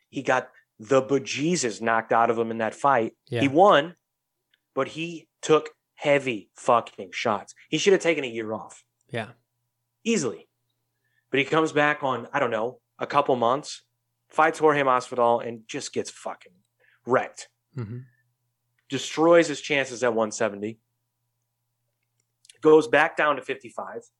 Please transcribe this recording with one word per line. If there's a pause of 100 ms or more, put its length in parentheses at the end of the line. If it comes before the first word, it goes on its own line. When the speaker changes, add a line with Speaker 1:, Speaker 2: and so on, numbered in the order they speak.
Speaker 1:
He
got (300)
the
bejesus
knocked
out
of
him
in
that
fight. (140)
Speaker 2:
Yeah.
Speaker 1:
He
won, (800)
but
he (140)
took (260)
heavy
fucking
shots. (160)
He
should
have
taken
a
year
off. (260)
Speaker 2:
Yeah. (720)
Speaker 1:
Easily. (840)
But
he
comes
back
on,
I
don't
know, (180)
a
couple
months, (460)
fights
Jorge
Masvidal,
and
just
gets
fucking (520)
wrecked. (280)
Speaker 2:
Mm-hmm. (880)
Speaker 1:
Destroys
his
chances
at
one
seventy. (1800)
Goes
back
down
to
fifty-five. (180)